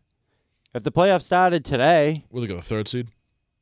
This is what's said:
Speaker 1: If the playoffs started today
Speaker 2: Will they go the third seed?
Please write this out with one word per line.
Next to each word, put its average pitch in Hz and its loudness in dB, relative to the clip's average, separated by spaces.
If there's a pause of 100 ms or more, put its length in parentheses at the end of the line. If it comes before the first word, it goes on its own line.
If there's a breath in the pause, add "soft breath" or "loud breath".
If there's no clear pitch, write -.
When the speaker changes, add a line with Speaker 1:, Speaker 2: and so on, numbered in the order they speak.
(760)
Speaker 1:
If 113 -8
the 139 -4
playoffs 180 2
started 180 0
today 151 2
Speaker 2:
Will 123 -8
they 117 -6
go 95 -6
the 87 -12
third 107 -6
seed? 123 -8 (540)